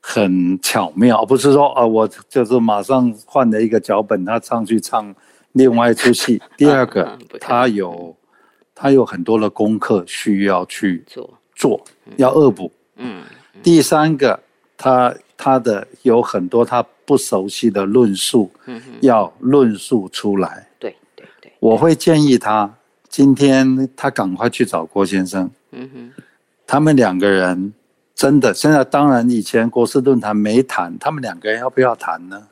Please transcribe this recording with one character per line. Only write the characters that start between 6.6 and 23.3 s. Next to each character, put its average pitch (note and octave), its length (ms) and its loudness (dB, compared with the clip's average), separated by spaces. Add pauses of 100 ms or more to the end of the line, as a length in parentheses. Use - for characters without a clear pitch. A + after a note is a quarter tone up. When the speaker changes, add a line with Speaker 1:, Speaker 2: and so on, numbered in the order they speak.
Speaker 1:
二 C3+ 200 4
个， F#2+ 160 -4
Speaker 2:
嗯， - 160 -8 (100)
不 - 100 -18
太， - 100 -16
Speaker 1:
他 B2 200 0
有， G2+ 220 -4
Speaker 2:
嗯。 E2+ 240 -16 (600)
Speaker 1:
他 C#3 160 -2
有 C3 160 6
很 F2 160 -10
多 A2 160 0
的 G#2+ 100 0
功 G#2+ 300 -2
课 G2 280 -2
需 G2 380 -4
要 F#2 220 0
去 F2+ 400 -4
Speaker 2:
做。 - 320 -20 (160)
Speaker 1:
做， - 260 -2 (260)
Speaker 2:
嗯。 A#2 100 -20
Speaker 1:
要 C3 160 2
恶 C#3+ 180 6
补。 F#2 200 -10 (260)
Speaker 2:
嗯， G#2+ 260 -14 (320)
嗯。 - 80 -20
Speaker 1:
第 E3+ 180 4
三 D#3 360 0
个， B2+ 220 0 (380)
他， B2+ 380 2 (220)
他 C3+ 220 0
的 A2 280 -4 (160)
有 A#2+ 180 4
很 F#2+ 260 -4
多 A#2 180 0
他 A#2+ 200 -2 (220)
不 C#3+ 100 2
熟 F#2+ 320 -2
悉 A2+ 220 -2
的 G2 160 -4
论 G#2+ 300 2
述， G#2 340 -2 (160)
Speaker 2:
嗯 A#2+ 140 -16
哼。 B2+ 60 -20 (140)
Speaker 1:
要 A2 380 2
论 B2 380 2
述 F#2+ 320 -4
出 G2 300 -4
来。 - 280 -6 (140)
Speaker 2:
对， G#2+ 140 -12 (200)
对， - 100 -20 (160)
对。 - 200 -20
Speaker 1:
我 A2+ 160 2
会 D#3+ 180 4
建 D#3 260 2
议 C#3 160 4
他， G#2+ 320 -2 (400)
今 C#3 240 2